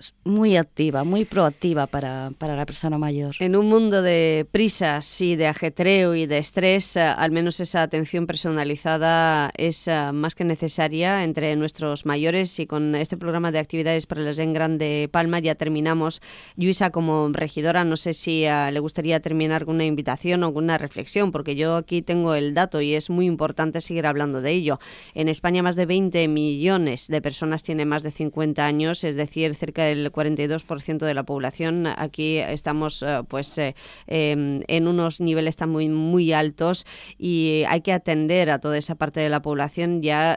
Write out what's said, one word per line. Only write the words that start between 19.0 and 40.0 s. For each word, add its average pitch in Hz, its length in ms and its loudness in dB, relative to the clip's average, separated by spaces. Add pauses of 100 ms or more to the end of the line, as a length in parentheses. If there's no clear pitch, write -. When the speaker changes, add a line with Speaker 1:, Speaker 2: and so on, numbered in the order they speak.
Speaker 2:
terminar 156 440 0
con 160 120 -2
una 160 100 2
invitación 156 560 0
o 165 100 0
con 151 120 -2
una 165 120 2
reflexión, 160 560 -2
porque 147 220 -4
yo 160 220 0
aquí 170 260 -2
tengo 170 320 2
el 147 180 0
dato 170 300 2
y 147 100 0
es 151 160 -2
muy 180 160 2
importante 156 640 0
seguir 170 220 -2
hablando 143 320 0
de 135 100 0
ello. 156 300 0 (340)
En 156 140 0
España, 175 340 2
más 175 140 0
de 180 100 2
veinte 175 400 2
millones 151 800 0
de 156 160 -2
personas 156 400 -4
tienen 156 240 -4
más 151 160 -2
de 156 80 -8
cincuenta 151 560 -2
años, 156 380 0
es 151 100 -4
decir, 147 400 -2
cerca 147 300 -4
del 147 260 0
cuarenta 151 320 -2
y 147 60 0
dos 156 160 -4
por 147 160 -8
ciento 156 260 -4
de 151 80 0
la 139 80 -2
población. 160 640 -4
Aquí 156 520 -2
estamos, 151 640 -4
eh, 143 260 -2
pues, 139 300 -8
eh, 143 180 -4 (320)
em, 147 580 0
en 165 220 2
unos 170 320 0
niveles 160 340 0
tan 160 160 -2
muy, 156 180 0
muy 160 440 2
altos 156 520 0 (320)
y 160 520 2
hay 165 140 0
que 196 100 2
atender 165 580 2
a 143 80 2
toda 151 180 -2
esa 151 200 -4
parte 156 240 -2
de 151 80 2
la 147 120 0
población. 156 600 -2